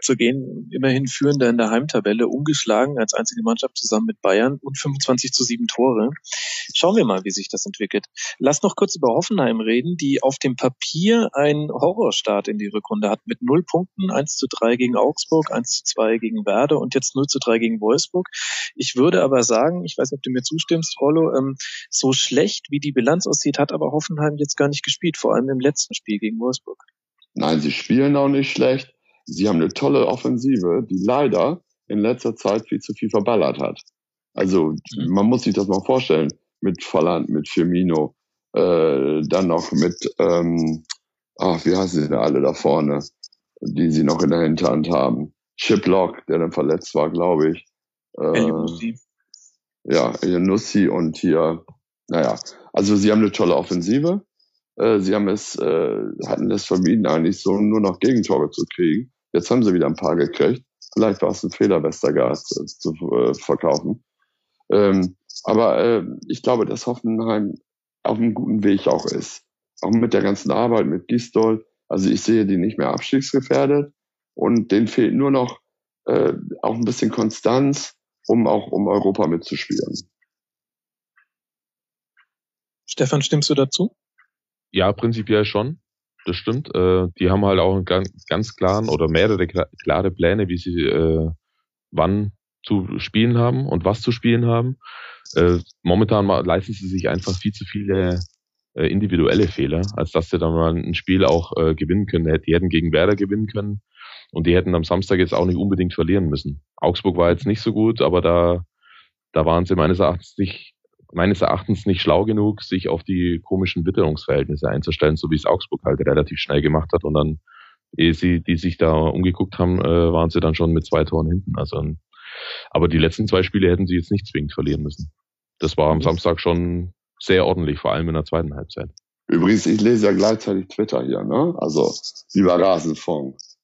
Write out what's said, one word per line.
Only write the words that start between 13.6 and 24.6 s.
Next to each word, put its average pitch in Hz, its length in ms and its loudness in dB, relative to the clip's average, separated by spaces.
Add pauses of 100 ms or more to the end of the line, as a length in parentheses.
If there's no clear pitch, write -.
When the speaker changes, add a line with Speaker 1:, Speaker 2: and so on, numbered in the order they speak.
Speaker 1:
Punkten, 185 480 -4
eins 143 240 -2
zu 135 120 -4
drei 117 280 0
gegen 123 200 0
Augsburg, 156 560 0
eins - 260 -4
zu - 60 -8
zwei 110 360 0
gegen 110 260 -4
Werder 127 340 2
und 127 140 -6
jetzt - 220 -2
null 135 100 0
zu 139 140 -4
drei 117 180 0
gegen 113 240 -2
Wolfsburg. 143 480 0 (460)
Ich - 200 -6
würde 175 280 4
aber 135 180 2
sagen, 131 420 0
ich 170 140 -10
weiß 131 140 -2
nicht, 139 80 -8
ob - 40 -20
du 131 60 -6
mir 127 140 -2
zustimmst, 160 580 -4
Rollo, 156 340 2
ähm, 135 200 -2 (340)
so 131 240 0
schlecht 147 560 0
wie 147 100 -2
die 147 120 -6
Bilanz 131 340 0
aussieht, 143 320 -2
hat 143 140 0
aber 156 200 -2
Hoffenheim 151 460 -2
jetzt 143 200 -4
gar 143 120 2